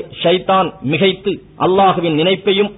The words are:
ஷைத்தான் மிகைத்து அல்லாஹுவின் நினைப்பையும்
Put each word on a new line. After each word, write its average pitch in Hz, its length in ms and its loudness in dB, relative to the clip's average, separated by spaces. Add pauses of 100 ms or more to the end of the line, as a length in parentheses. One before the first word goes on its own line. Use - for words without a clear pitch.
(120)
ஷைத்தான் 185 560 0 (120)
மிகைத்து 185 520 -2 (260)
அல்லாஹுவின் 180 560 2
நினைப்பையும் 190 640 0